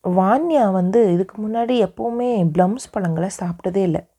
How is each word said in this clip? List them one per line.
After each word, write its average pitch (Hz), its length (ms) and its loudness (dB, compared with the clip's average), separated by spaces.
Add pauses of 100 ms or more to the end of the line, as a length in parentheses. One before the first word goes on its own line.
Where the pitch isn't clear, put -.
வான்யா 220 640 2
வந்து 190 400 2
இதுக்கு 196 360 -2
முன்னாடி 233 440 0
எப்பவுமே 233 600 -2
பிளம்ஸ் 185 380 0
பழங்களை 175 380 -4 (100)
சாப்பிட்டதே 175 380 -6
இல்ல. 175 300 -2 (120)